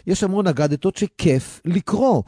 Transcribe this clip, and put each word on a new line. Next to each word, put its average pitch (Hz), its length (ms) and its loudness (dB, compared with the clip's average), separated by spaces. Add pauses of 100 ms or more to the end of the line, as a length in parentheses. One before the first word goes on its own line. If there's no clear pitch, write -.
יש 185 160 0
המון 190 240 0
אגדתות 147 500 0
שכיף - 680 -2
לקרוא. 196 640 0